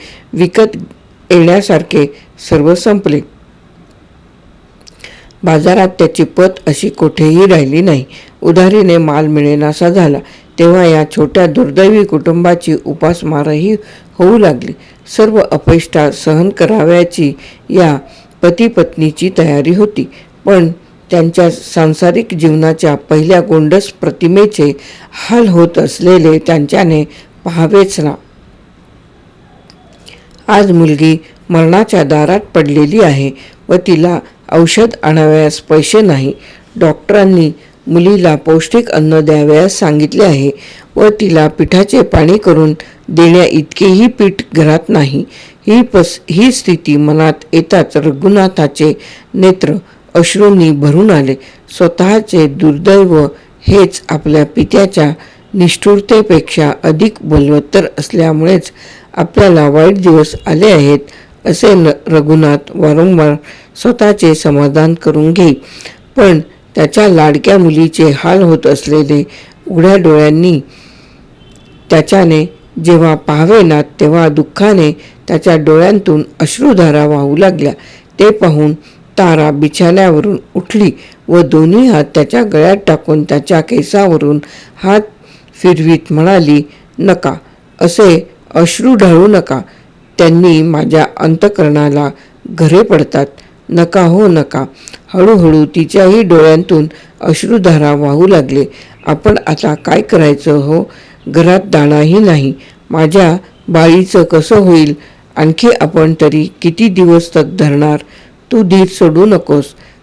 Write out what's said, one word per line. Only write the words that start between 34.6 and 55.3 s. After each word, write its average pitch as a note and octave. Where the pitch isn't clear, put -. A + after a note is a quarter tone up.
आणावयास D#3
पैसे E3
नाही. C#3
डॉक्टरांनी F3
मुलीला F3
पौष्टिक D#3+
अन्न D#3
द्यावयास D3+
सांगितले D3+
आहे C#3
व G3+
तिला E3
पिठाचे G3
पाणी E3+
करून D#3
देण्या E3+
इतकेही F#3+
पीठ G3+
घरात D#3
नाही. D3
ही A3+
पस-, -
ही A3+
स्थिती D#3+
मनात D3+
येताच E3
रघुनाथाचे D#3
नेत्र F#3
अश्रूंनी F#3
भरून D3
आले. C#3
स्वतःचे F#3
दुर्दैव D#3
हेच F#3
आपल्या D3+
पित्याच्या F3